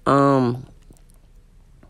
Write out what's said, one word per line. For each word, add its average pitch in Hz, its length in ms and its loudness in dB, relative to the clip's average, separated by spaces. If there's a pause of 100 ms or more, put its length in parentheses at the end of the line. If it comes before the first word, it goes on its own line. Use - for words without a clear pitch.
Um, 135 580 0 (1300)